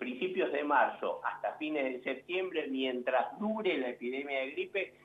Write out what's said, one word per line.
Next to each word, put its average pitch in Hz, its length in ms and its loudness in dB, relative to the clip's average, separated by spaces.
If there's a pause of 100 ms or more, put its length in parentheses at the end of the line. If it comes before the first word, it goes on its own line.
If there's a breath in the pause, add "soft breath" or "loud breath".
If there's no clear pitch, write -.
principios 165 500 0
de 147 140 0
marzo 135 600 4
hasta 107 340 -2
fines 151 260 0
de 127 180 -2
septiembre, 165 680 -2
mientras 127 720 0
dure 208 400 0
la 127 120 0
epidemia 135 500 -2
de 135 100 -2
gripe, 185 440 -4 (100)